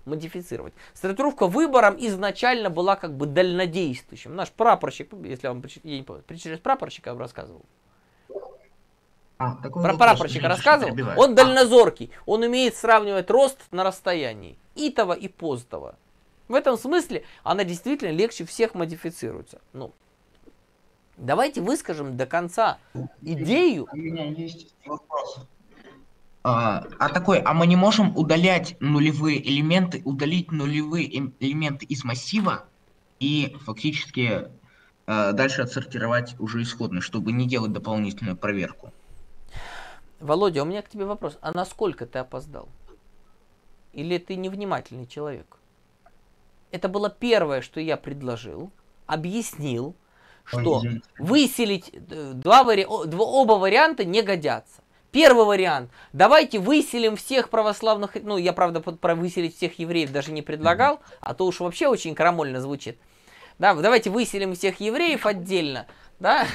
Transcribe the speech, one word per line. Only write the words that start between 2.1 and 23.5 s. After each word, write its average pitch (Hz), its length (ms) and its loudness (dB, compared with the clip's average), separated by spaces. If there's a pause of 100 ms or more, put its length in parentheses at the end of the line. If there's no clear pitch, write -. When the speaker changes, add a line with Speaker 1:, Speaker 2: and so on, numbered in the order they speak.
Speaker 1:
была 180 280 0
как 160 200 -10
бы 139 100 -4
дальнодействующим. 175 1120 -2
Наш 185 160 -8
прапорщик, 202 600 0 (120)
если 131 220 -10
я 123 80 -4
вам 127 80 -14
прич-, - 200 -20
я 151 140 -10
не 131 60 -10
помню, 78 240 -16
причем 160 320 -14
прапорщика 262 560 -4
вам 120 60 -12
рассказывал. - 420 -14 (1800)
Speaker 2:
А, 127 180 -4
такой 170 260 -8
Speaker 1:
Про 180 100 2
Speaker 2:
вопрос, 156 60 -2
Speaker 1:
прапорщика 220 280 6
Speaker 2:
извините, 143 140 -4
что 160 80 0 (220)
Speaker 1:
рассказывал? 247 240 4
Speaker 2:
перебиваю. 120 240 -4
Speaker 1:
Он 254 140 8
Speaker 2:
А. - 20 0
Speaker 1:
дальнозоркий, 247 760 6 (160)
он 220 160 0
умеет 247 340 0
сравнивать 208 540 2
рост 262 280 4 (120)
на 180 140 -4
расстоянии 135 720 -4 (200)
итого 220 380 -2
и 190 140 -12
поздного. 120 680 -8 (520)
В 226 60 -6
этом 262 240 2
смысле 277 460 -4 (180)
она 196 220 0
действительно 190 480 -6
легче 185 340 -2
всех 226 280 -4
модифицируется. 165 840 -10 (140)
Ну, 131 180 -16 (1300)
давайте 165 420 0
выскажем 156 560 -4
до 127 100 -4
конца 175 520 -2 (420)
идею. 165 720 0